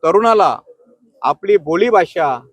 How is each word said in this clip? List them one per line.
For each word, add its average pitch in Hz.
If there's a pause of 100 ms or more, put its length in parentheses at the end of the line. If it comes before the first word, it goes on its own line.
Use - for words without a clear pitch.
तरुणाला 196 (640)
आपली 196
बोलीभाषा 165 (120)